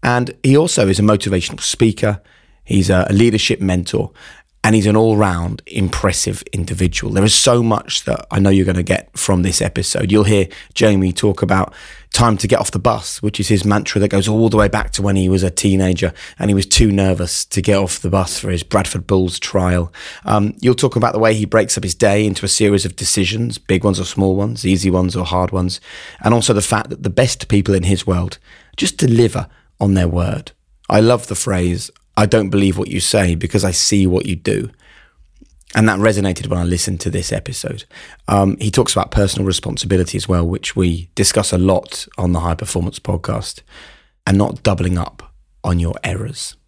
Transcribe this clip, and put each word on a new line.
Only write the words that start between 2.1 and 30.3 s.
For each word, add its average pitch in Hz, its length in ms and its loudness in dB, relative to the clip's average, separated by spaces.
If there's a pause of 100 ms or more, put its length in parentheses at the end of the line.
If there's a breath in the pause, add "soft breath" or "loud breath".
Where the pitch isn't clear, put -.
He's 95 240 2
a, 92 200 2
a 104 40 2
leadership 107 480 2
mentor, 92 500 -2 (520 loud breath)
and 110 120 2
he's 101 100 2
an 104 100 4
all-round 104 720 0
impressive - 760 -2 (100)
individual. 90 580 -2
There 95 120 2
is 104 100 4
so 120 300 4
much - 400 -2
that - 260 -6
I - 80 -4
know 98 140 4
you're 95 140 4
gonna 90 180 0
get - 340 -2
from 92 240 0
this 92 180 0
episode. - 520 -2
You'll 107 120 4
hear 101 240 2 (280 loud breath)
Jamie 95 360 4
talk 98 300 0
about 95 320 0 (400 loud breath)
time 113 240 4
to 104 100 -4
get - 120 2
off - 100 -2
the - 80 -6
bus, 110 460 -2
which 104 160 -4
is 101 80 -2
his 101 180 2
mantra 104 360 0
that 101 80 2
goes 98 180 0
all 110 220 2
the 107 80 2
way 104 100 4
back 107 240 -2
to - 100 -6
when 98 140 0
he 92 140 2
was 95 120 2
a 95 80 0
teenager 92 640 0 (240 loud breath)
and 104 140 -2
he - 20 2
was 98 140 0
too 110 240 4
nervous 95 540 0
to - 160 -4
get 98 160 2
off 98 240 -2
the 90 100 -4
bus 95 260 0
for 98 140 -6
his 85 100 -2
Bradford - 460 -4
Bulls 92 320 0
trial. 90 520 0 (340 loud breath)
Um, 104 340 0
you'll 120 160 4
talk 131 200 0
about 117 180 0
the 110 60 -2
way 110 140 4
he 107 120 0
breaks - 300 0
up - 80 -6
his 90 120 -4
day 104 300 2
into 101 200 -4
a 98 40 -4
series 101 360 2
of 92 100 -6
decisions, 110 640 -2
big 95 260 0
ones 98 160 0
or 92 60 -6
small 95 300 0
ones, 107 280 -4
easy 95 280 2
ones 90 240 0
or 90 100 -4
hard 90 260 -2
ones, 92 300 -4 (420 loud breath)
and 113 120 4
also 113 180 2
the 104 80 2
fact - 300 -2
that - 100 -12
the - 80 -2
best - 380 0
people 101 260 2
in 92 100 0
his 92 220 0
world 87 320 -2 (400 soft breath)
just - 200 -4
deliver 117 500 2 (320 soft breath)
on 98 160 2
their 90 120 2
word. 85 440 -4 (360)